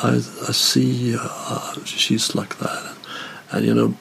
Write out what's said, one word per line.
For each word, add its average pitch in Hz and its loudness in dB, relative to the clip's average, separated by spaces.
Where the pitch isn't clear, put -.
I, 123 4
I - -2
see, 123 4
uh, - -6
she's - 0
like - -4
that. - -6
And, - 2
you 113 6
know, 117 4